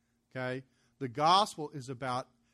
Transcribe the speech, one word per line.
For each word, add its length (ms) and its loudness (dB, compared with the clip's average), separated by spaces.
Okay, 280 -6
the 80 -4
gospel 680 2
is 140 -12
about 400 -6